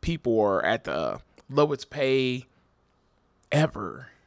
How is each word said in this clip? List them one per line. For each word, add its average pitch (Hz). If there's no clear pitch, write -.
people 123
are 101
at 110
the 69
lowest 147
pay 131
ever 127